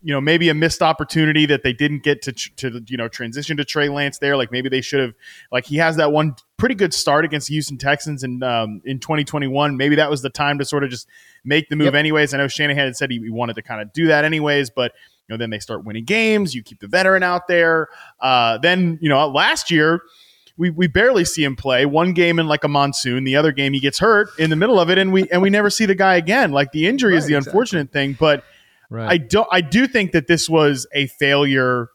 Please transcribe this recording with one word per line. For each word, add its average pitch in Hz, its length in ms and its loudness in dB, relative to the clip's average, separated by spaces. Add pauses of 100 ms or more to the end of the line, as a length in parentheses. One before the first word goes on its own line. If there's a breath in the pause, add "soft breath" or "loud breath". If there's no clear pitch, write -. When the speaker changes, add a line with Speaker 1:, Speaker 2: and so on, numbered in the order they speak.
Speaker 1:
you 151 120 -4
know, 135 80 0
maybe 165 260 2
a 160 60 4
missed 160 280 0
opportunity 156 640 2
that 143 160 0
they 127 120 -2
didn't 147 300 -2
get 143 180 0
to, 135 100 -10
to, 120 560 -10
you 127 80 -10
know, 117 140 -6
transition 135 480 -8
to 143 80 -4
Trey 147 240 -2
Lance 143 300 -4
there. 139 180 0
Like, 120 120 -2
maybe 127 200 -4
they 131 100 0
should 135 220 -2
have, 120 120 -4 (380 loud breath)
like, 123 140 -2
he 147 100 -6
has 160 220 0
that 151 160 2
one 151 240 0 (180)
pretty 254 200 -2
good 185 180 0
start 151 320 0
against 147 240 -6
the 151 60 -4
Houston 143 220 -6
Texans 143 460 -4
in, 123 180 -8
um, 113 440 -4
in 131 160 -6
twenty 151 240 -2
twenty-one. 143 500 -2
Maybe 143 220 2
that 151 120 2
was 143 120 -2
the 135 80 -6
time 143 300 -2
to 143 40 -2
sort 139 220 -2
of 131 40 -6
just 123 200 -14 (340 soft breath)
make 147 240 0
the 147 80 -6
move 151 120 4
Speaker 2:
Yep. 139 80 2
Speaker 1:
anyways. 151 380 2
I 139 40 -4
know 139 100 0
Shanahan 143 380 -2
had 127 100 -6
said 131 160 -4
he, 120 80 -6
he 113 100 -10
wanted 113 280 -6
to 110 40 -12
kinda 107 320 -10
do 160 140 0
that 151 160 4
anyways, 147 460 0
but, 123 240 -4 (340 soft breath)
you 107 60 -10
know, 113 40 -6
then 113 120 -4
they 107 100 -8
start 107 240 -10
winning 110 220 -10
games. 208 500 0
You 117 80 -10
keep - 160 -20
the 202 80 -16
veteran 190 340 2
out 180 280 -2
there. 165 400 2 (320 loud breath)
Uh, 120 360 2
then, 170 440 0
you 160 80 0
know, 143 180 4
last 185 420 0
year, 160 300 4 (560 soft breath)
we, 175 140 -2
we 170 180 0
barely 202 380 4
see 160 180 -4
him 135 140 -2
play. 131 280 0
One 160 280 2
game 170 260 2
in, 165 80 0
like, 151 160 0
a 151 60 0
monsoon, 135 560 -2
the 131 100 0
other 151 160 4
game 139 220 -2
he 135 80 -2
gets 139 180 -2
hurt 208 300 2 (100)
in 160 100 0
the 156 60 0
middle 202 240 2
of 170 100 2
it, 185 80 4
and 190 140 2
we, 190 180 2
and 180 120 2
we 196 80 4
never 208 200 2
see 220 160 -2
the 190 80 2
guy 190 220 4
again. 175 380 0
Like, 139 180 0
the 156 160 0
injury 233 300 2
is 151 80 0
Speaker 2:
Right, 147 60 0
Speaker 1:
the 147 40 4
Speaker 2:
exactly. 139 140 -2
Speaker 1:
unfortunate 180 420 -2
thing, 139 260 -2
but 151 280 2 (460 soft breath)
Speaker 2:
Right. 113 160 -8
Speaker 1:
I 180 100 2
don't, 170 340 0
I 180 100 2
do 175 240 2
think 220 280 -2
that 160 120 2
this 165 240 0
was 147 460 2
a 143 100 0
failure 135 880 0